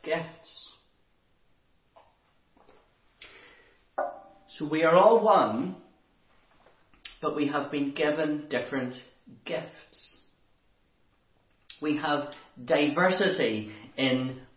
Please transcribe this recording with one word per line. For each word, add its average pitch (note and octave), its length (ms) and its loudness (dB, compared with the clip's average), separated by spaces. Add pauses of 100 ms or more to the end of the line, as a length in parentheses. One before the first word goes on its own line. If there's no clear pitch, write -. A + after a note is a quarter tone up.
gifts." - 680 -8 (3750)
So D3+ 200 -8
we D#3 140 0
are E3 120 6
all D#3+ 280 8
one, F3 520 2 (1500)
but D3+ 140 -4
we D3 120 0
have C#3+ 240 -4
been C#3+ 220 -2
given D3+ 560 -2
different B2 460 -4 (500)
gifts. - 720 -12 (1700)
We D3+ 160 -2
have D3 360 -2 (300)
diversity D3 1080 2 (260)
in B2+ 420 0 (180)